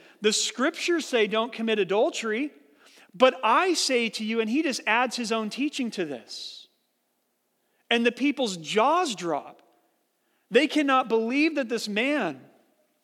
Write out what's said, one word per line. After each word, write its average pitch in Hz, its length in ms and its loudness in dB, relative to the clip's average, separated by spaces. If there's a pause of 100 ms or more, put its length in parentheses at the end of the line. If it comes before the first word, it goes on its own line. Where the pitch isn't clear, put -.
(220)
the 208 120 2
scriptures 311 720 -2
say 226 220 2
don't 220 240 -2
commit 226 260 -2
adultery, 220 720 0 (640)
but 254 300 4
I 311 300 4
say 240 360 2
to - 140 -6
you," 226 160 -2
and 220 100 -2
he 285 140 2
just 285 240 -2
adds 233 300 2
his 226 140 -4
own 220 180 -2
teaching 262 420 -4
to 180 140 -4
this. - 640 -12 (1200)
And 233 160 2
the 240 60 4
people's 240 460 -2
jaws 233 560 2
drop. 160 480 -6 (880)
They 269 180 4
cannot 269 420 2
believe 262 460 2
that 262 140 -2
this 226 200 -4
man 208 500 -2 (640)